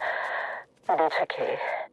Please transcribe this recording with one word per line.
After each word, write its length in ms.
Dice 320
che, 320